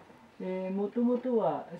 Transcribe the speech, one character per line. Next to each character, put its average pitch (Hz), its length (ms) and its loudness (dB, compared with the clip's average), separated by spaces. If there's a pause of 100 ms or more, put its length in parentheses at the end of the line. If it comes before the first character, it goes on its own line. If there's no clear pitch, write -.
(420)
え 185 300 -4
ー、 - 20 -2
も 202 140 0
と 240 140 0
も 240 160 4
と 247 180 0
は 165 300 2 (140)